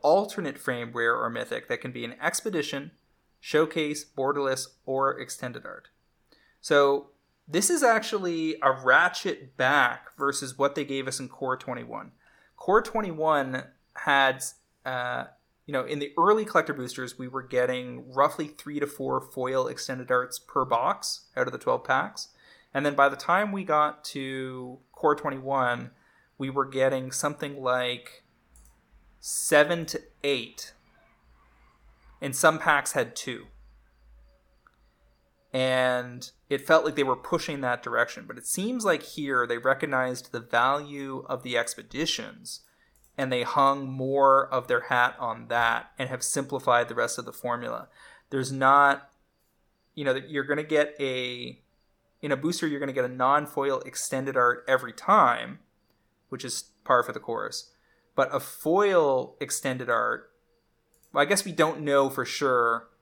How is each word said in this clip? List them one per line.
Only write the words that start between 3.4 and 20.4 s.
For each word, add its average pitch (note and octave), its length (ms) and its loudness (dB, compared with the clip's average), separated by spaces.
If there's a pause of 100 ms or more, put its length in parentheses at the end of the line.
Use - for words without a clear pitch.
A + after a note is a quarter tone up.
showcase, D3+ 600 0
Borderless, C3+ 640 -2 (180)
or C3+ 320 0
Extended B2 480 -12
Art. F#2 220 -16 (720)
So C#3+ 500 4 (380)
this F3+ 220 0
is D#4 120 2
actually F#3 800 0
a C3+ 80 6
ratchet C3+ 840 2
back C3 600 2
versus C#3 400 -4
what C#3 200 0
they D3 80 -2
gave C3+ 240 -4
us C3 100 -6
in B2+ 100 -10
Core B2+ 280 -4
twenty-one. A#2 560 -12 (420)
Core G#3+ 280 4
twenty-one D#3 800 0 (320)
had, C3+ 480 2 (420)
uh, B2 380 -4 (420)
you C#3+ 60 -12
know, C3 120 0
in D3+ 140 -4
the C#3+ 180 -6
early G#3 280 4
collector D#3+ 280 2
boosters, B2+ 460 -8
we B2+ 80 -8
were B2+ 160 -8
getting B2 680 -2
roughly D3 340 2
three D3 320 -10
to C#3+ 80 -2
four C3+ 340 -4
foil C3 460 -2
extended B2 460 -6
arts B2 260 0
per - 260 -2